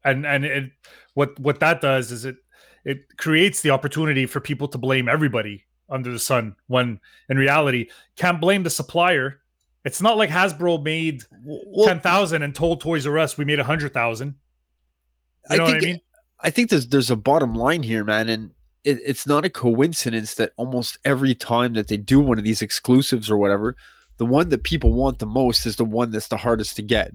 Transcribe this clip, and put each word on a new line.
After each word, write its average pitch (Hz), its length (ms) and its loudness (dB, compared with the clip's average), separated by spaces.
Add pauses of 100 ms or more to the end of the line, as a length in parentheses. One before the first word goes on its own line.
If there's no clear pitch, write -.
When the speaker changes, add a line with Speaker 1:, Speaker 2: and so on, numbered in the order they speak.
Speaker 1:
And, 139 200 0
and 143 200 0
it, 135 260 -4 (440)
what, 143 260 -2
what 143 200 0
that 151 200 2
does 131 320 0
is 117 120 -12
it, 131 120 -10 (480)
it - 340 -8
creates 160 440 2
the 151 80 2
opportunity 135 560 0
for - 140 -6
people 143 280 -6
to 139 100 -10
blame 127 300 0
everybody 117 560 -2 (260)
under 127 220 -8
the 117 80 -8
sun, 113 340 -2 (140)
when 123 320 -2 (280)
in 135 80 0
reality, 135 520 2 (280)
can't 175 240 0
blame 190 220 2
the 165 80 -2
supplier. 151 680 0 (440)
It's - 160 -6
not 220 160 4
like 208 140 2
Hasbro 170 520 0
made 156 400 -4 (100)
Speaker 2:
W-, 143 340 -14
well, 208 220 4
Speaker 1:
ten 170 120 2
thousand 175 420 2
and 143 120 -6
told 165 260 0
Toys 151 260 -2
R 147 120 0
Us, 156 180 0
"We 147 80 -4
made 147 140 0
a 135 60 0
hundred 147 280 -2
thousand." 120 440 -4 (1120)
You 151 60 0
Speaker 2:
I - 20 4
Speaker 1:
know 165 80 4
what 165 120 4
I 156 40 0
Speaker 2:
think, 151 40 2
Speaker 1:
mean? 170 160 -4 (420)
Speaker 2:
I 160 80 0
think 240 200 0
there's, 135 180 0
there's 127 220 2
a 120 60 2
bottom 131 380 2
line 139 280 0
here, 110 220 -2
man, 107 240 0
and 110 240 -4 (320)
it, 143 200 2
it's 131 220 -6
not 147 180 2
a 180 60 0
coincidence 120 840 0
that 113 200 -2
almost 123 480 -6
every 135 300 2
time 120 400 -2
that 107 140 -2
they 107 80 -2
do 123 240 4
one 127 180 2
of 104 60 -6
these 110 180 -2
exclusives 113 680 0
or 107 60 4
whatever, 101 400 2 (420)
the 117 80 0
one 147 240 2
that 131 120 0
people 120 300 2
want 127 260 0
the 110 80 -6
most 120 400 0
is 110 100 -4
the 120 80 0
one 113 260 -2
that's 107 180 -6
the 110 80 -2
hardest 110 400 -2
to 113 60 -10
get. 107 320 0